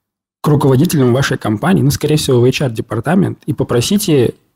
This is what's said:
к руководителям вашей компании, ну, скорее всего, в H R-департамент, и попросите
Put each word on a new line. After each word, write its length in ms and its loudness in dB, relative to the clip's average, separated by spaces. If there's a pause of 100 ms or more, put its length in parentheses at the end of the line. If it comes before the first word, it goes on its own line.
(440)
к 40 -4
руководителям 680 2
вашей 240 -2
компании, 460 -2
ну, 80 2
скорее 260 0
всего, 240 0
в 40 4
H 200 0
R-департамент, 800 -4
и 80 -6
попросите 800 0 (220)